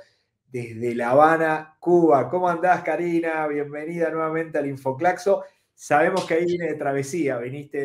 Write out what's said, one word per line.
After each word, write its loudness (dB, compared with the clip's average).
desde -6
La -2
Habana, 4
Cuba. 4
¿Cómo 0
andás, 2
Karina? -2
Bienvenida -4
nuevamente -4
al -2
Infoclaxo. 0
Sabemos 0
que -2
ahí 2
viene -2
de -4
travesía, -2
viniste -10